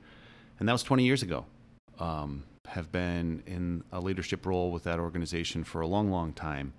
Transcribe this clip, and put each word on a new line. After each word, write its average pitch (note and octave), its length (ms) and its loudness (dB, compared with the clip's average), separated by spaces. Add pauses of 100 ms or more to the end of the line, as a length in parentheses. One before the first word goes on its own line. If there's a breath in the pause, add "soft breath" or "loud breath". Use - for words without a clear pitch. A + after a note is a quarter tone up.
(600 soft breath)
And G#2 80 2
that A#2 40 6
was A#2+ 100 2
twenty B2+ 220 6
years B2+ 180 6
ago. E2 240 -2 (520)
Um, D2+ 460 -4 (220)
have E2+ 260 -8
been F2 540 0
in F2 360 -2 (100)
a F#2 80 -4
leadership F#2 440 -2
role F2+ 280 2
with E2+ 120 -4
that E2+ 140 0
organization E2+ 680 -2
for - 160 -4
a D#2+ 60 0
long, G2+ 240 2
long E2+ 240 0
time. C#2 440 -6